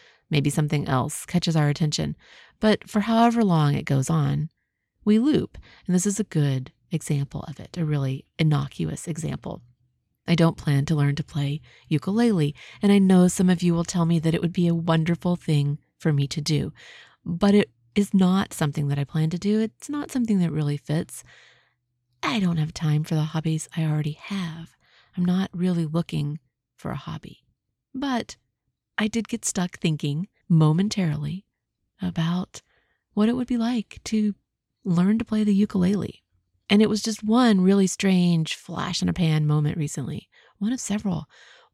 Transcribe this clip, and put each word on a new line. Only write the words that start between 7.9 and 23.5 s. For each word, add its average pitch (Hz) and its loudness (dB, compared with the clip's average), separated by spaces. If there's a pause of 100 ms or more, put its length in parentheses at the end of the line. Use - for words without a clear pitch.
innocuous 151 -2
example. 151 -8 (640)
I 175 2
don't 165 2
plan 143 0
to 160 -2
learn 143 0
to 147 -6
play 143 -4 (260)
ukulele, 190 0 (260)
and 202 4
I 202 8
know 185 6
some 185 2
of 180 2
you 175 4
will 165 0
tell 170 0
me 170 2
that 160 0
it 170 0
would 175 -2
be 175 0
a 170 2
wonderful 165 0
thing 143 0 (180)
for 160 0
me 143 2
to 147 -6
do, 147 -2 (520)
but 196 2
it 208 4 (260)
is 202 0
not 190 2
something 147 -2
that 143 -2
I 143 -2
plan 160 -2
to 175 -6
do. 208 0
It's - -6
not 294 -6
something 220 0
that 175 0
really 147 -2
fits. - -6 (1000)
I 277 -2
don't 175 0
have 156 -2
time 151 0
for 160 -4
the 156 0
hobbies 156 -4